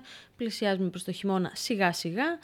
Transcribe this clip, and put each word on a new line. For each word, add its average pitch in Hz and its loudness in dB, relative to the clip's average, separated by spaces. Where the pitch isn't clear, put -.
πλησιάζουμε 202 2
προς 180 -6
το 190 -4
χειμώνα 185 0
σιγά 196 2
σιγά, 269 -2